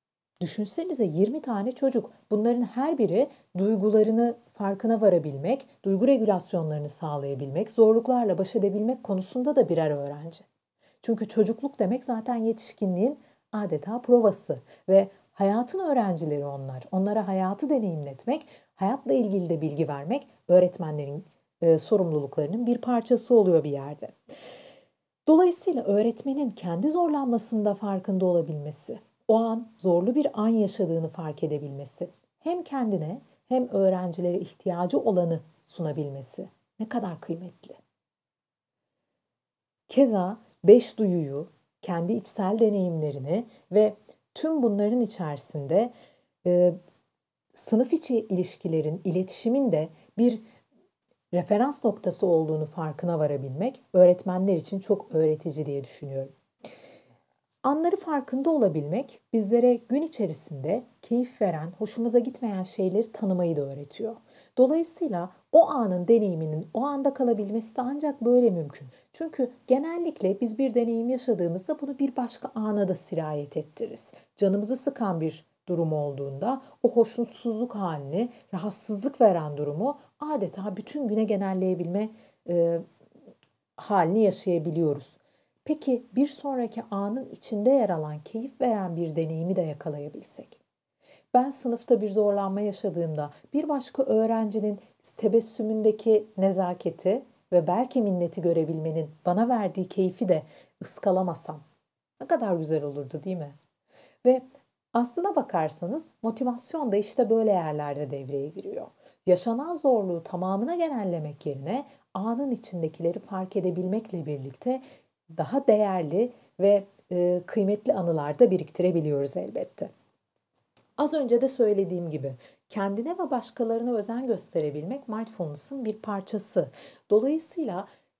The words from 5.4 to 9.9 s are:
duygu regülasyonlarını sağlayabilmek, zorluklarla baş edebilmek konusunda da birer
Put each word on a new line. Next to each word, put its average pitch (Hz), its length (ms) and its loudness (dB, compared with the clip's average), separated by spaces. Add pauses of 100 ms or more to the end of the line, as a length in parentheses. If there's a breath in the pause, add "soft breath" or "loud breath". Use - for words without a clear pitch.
duygu 196 220 2
regülasyonlarını 180 840 0
sağlayabilmek, 143 840 -6
zorluklarla 226 680 6
baş 190 180 -2
edebilmek 208 480 0
konusunda 247 520 -2
da 254 140 6
birer 160 220 2